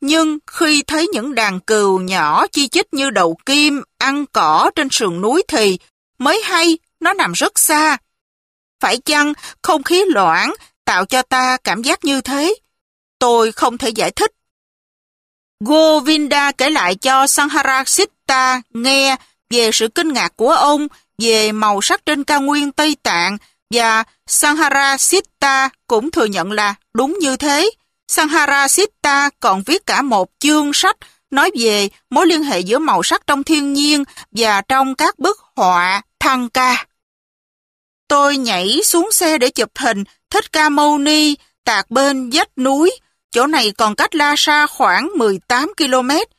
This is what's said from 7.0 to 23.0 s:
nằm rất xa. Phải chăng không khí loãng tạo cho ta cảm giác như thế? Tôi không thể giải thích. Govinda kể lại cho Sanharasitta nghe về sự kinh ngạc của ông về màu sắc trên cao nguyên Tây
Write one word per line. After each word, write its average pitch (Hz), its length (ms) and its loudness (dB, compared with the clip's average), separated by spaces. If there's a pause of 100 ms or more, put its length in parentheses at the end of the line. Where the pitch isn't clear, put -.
nằm 330 200 -2
rất - 260 -2
xa. 302 380 0 (840)
Phải 214 160 0
chăng 294 360 0 (280)
không 311 220 0
khí 359 220 2
loãng 202 480 2 (320)
tạo 190 200 0
cho 254 160 0
ta 254 420 0
cảm 202 200 -4
giác 330 220 -2
như 277 160 0
thế? 285 340 -2 (640)
Tôi 233 320 2
không 240 260 -2
thể 226 120 -4
giải 214 220 -2
thích. 427 200 -2 (1300)
Govinda 294 920 2
kể 269 180 -2
lại 196 260 0
cho 262 320 2
Sanharasitta 262 1400 0
nghe 269 460 0 (340)
về 233 240 2
sự 220 140 0
kinh 320 260 -2
ngạc 196 220 -4
của 240 160 0
ông 294 360 2 (300)
về 214 340 2
màu 214 300 0
sắc 359 240 -2
trên 294 180 -2
cao 285 180 0
nguyên 285 300 -2
Tây 302 320 0